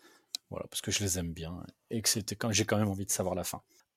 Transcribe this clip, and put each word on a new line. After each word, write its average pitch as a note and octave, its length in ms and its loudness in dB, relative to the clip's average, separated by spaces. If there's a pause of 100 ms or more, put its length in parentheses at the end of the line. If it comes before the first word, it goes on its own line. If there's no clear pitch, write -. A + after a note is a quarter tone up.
(500)
Voilà, - 200 -8
parce - 120 -8
que - 80 -8
je F#2+ 140 0
les F#2 160 -2
aime E2+ 140 -4
bien E2 280 -10 (280)
et A#2 120 -2
que - 60 0
c'était G#2 300 -2
quand... A#2+ 140 -2
j'ai G#2 120 2
quand G#2 140 2
même G#2+ 100 4
envie G2 180 -2
de - 60 -4
savoir F#2 240 8
la F2 80 -2
fin. - 180 -8 (360)